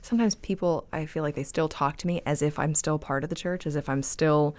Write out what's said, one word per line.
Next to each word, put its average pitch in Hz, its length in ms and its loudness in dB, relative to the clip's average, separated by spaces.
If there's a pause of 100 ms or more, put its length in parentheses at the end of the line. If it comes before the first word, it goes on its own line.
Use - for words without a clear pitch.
sometimes 226 340 2
people, 180 560 -2
I 156 140 -4
feel 156 180 -4
like 147 100 -2
they 135 80 -4
still 156 260 0
talk 147 300 -2
to - 80 -4
me 175 180 0
as 147 180 0
if 147 160 0
I'm 147 160 2
still 156 240 2
part 139 260 -4
of 160 60 -4
the 165 60 -6
church, 180 300 -4
as 147 100 -2
if 147 120 -4
I'm 135 140 0
still 151 560 4